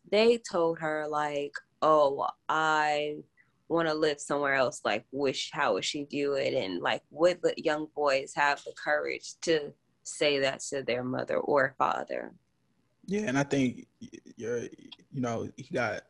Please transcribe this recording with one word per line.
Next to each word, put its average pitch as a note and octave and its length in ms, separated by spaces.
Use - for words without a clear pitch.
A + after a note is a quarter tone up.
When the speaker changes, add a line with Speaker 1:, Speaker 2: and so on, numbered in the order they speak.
Speaker 1:
they A3+ 280
told E3 400
her, D#3 280
like, D3 460
"Oh, D3 460
I D3+ 720
wanna E3 240
live D#3 260
somewhere C#3+ 360
else," B2+ 280
like, A2 280
wish, C3+ 420
how C#3+ 200
would F#2+ 120
she D3 180
view C#3+ 300
it? C3+ 200
And, F#2+ 280
like, A#2 300
would F3 320
the E3 120
young D#3 300
boys C#3 380
have C#3+ 320
the C3+ 80
courage C#3+ 680
to D3+ 300
say D3 360
that C3+ 200
to C#3 120
their B2 200
mother B2+ 340
or C#3 400
father? - 560
Speaker 2:
Yeah, G#3 220
and C3 80
I C#3 60
think C3+ 440
y-, - 80
you're, A#2 280
you C3+ 80
know, A#2 340
he - 180
got A#2 360